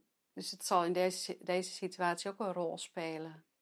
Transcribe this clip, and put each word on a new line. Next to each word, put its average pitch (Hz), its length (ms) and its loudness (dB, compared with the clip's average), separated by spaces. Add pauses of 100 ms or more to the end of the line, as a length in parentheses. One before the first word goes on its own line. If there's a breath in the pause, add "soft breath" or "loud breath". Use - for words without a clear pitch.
(320)
dus - 180 -8
het - 140 -8
zal 180 200 6
in 175 80 4
deze, 185 480 2
deze 180 300 0
situatie 180 600 0
ook 196 100 -6
een 196 120 0
rol 175 260 -2
spelen. 160 680 -6 (180)